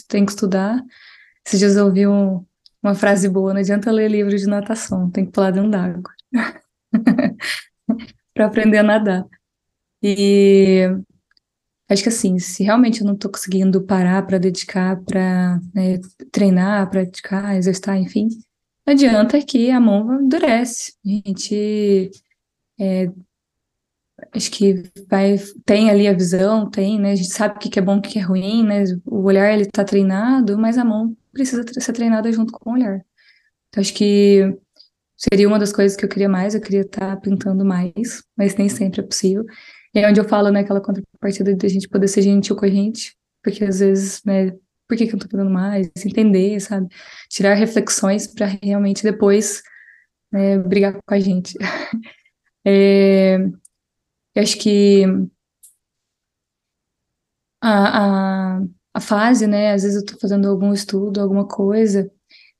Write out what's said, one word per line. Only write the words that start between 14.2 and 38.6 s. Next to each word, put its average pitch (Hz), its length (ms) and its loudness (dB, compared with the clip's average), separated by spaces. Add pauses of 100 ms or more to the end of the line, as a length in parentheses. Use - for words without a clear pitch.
pra 190 120 0
dedicar, 185 640 -2
pra, 180 560 -2 (140)
né, 185 260 -2 (320)
treinar, 196 580 2
praticar, 190 680 -4
exercitar, 185 400 -2
enfim, 208 320 -2 (580)
não 285 80 2
adianta 240 460 4
que 247 300 0
a 254 100 4
mão 226 400 2
endurece. 254 720 -2 (100)
A 202 40 -6
gente, 202 1040 -2 (720)
é, 190 300 -2 (1200)
acho 214 160 -6
que 196 320 0 (260)
vai, 196 280 2 (280)
tem 214 260 4
ali 202 180 4
a 202 40 4
visão, 190 580 0
tem, 202 300 -2
né? 202 120 0
A - 20 0
gente 180 180 -4
sabe 208 240 -4
o - 20 -20
que - 120 -8
que - 80 -4
é 196 40 2
bom, 196 160 2
o 196 40 -4
que - 80 -12
que - 80 -6
é 196 40 -4
ruim, 190 420 -2
né? 202 200 0 (200)
O 202 180 -4
olhar, 196 300 4
ele 202 140 0
tá 202 180 -2
treinado, 202 720 0
mas 226 200 0
a 240 60 2
mão 226 320 -2 (160)
precisa 254 320 -4
tre-, - 160 -10
ser - 120 -4
treinada 226 400 0
junto 226 200 -2
com - 180 -12
o - 40 -4
olhar. 202 260 -2 (680)
Então, - 120 -4
acho 196 140 -2
que 202 640 4 (600)
seria 202 320 2
uma 214 100 2
das 202 140 0
coisas 196 240 2
que - 80 -6
eu 196 40 -2
queria 196 200 -2
mais, 196 260 -2
eu 214 60 -4
queria 196 260 -2
tá 196 300 -8
pintando 196 480 -2
mais, 185 600 -4 (120)
mas 202 200 0
nem 202 120 0